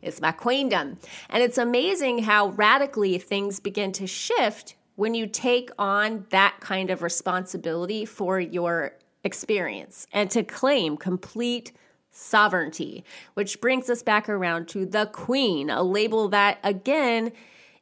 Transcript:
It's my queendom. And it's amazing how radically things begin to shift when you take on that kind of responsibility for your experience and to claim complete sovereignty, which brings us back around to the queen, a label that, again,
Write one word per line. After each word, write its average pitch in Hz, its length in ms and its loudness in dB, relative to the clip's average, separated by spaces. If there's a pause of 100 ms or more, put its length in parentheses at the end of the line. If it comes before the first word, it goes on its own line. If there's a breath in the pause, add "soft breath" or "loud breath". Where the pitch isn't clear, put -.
It's - 200 -8
my 160 100 2
queendom. 233 640 0 (320 loud breath)
And 240 140 4
it's 240 140 2
amazing 247 640 2
how 208 260 6
radically 214 680 4
things 202 400 -4
begin 202 340 -4
to 190 140 -8
shift - 680 -2 (200)
when 220 180 0
you 226 140 -2
take 247 500 0
on 202 520 0
that 190 300 4
kind 190 300 -4
of 185 140 -2
responsibility 180 1000 -4
for 190 340 -2
your 170 580 -2 (260)
experience 170 880 -6
and 202 200 0
to 226 120 0
claim 202 540 0
complete 226 760 -4 (420 soft breath)
sovereignty, 185 920 0 (300 loud breath)
which 202 260 -4
brings 254 280 0
us 240 140 -2
back 214 240 2
around 175 400 -2
to 190 180 -4
the 202 280 0
queen, 202 560 0
a 127 120 0
label 214 460 2
that, 202 340 4
again, 233 720 0 (500 loud breath)